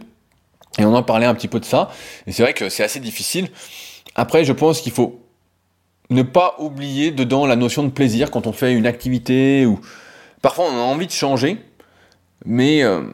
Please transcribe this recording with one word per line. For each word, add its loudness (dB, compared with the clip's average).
Et 4
on 4
en 2
parlait 2
un 2
petit -8
peu -4
de -8
ça, 0
et -8
c'est 0
vrai 2
que -6
c'est -4
assez -4
difficile. -6
Après, 2
je 2
pense 0
qu'il -8
faut -2
ne 4
pas 2
oublier -4
dedans 0
la 2
notion 0
de -2
plaisir 0
quand -4
on -2
fait 0
une 2
activité, 2
ou 2
parfois 0
on -2
a -2
envie -2
de -16
changer, 0
mais, 2
euh, 0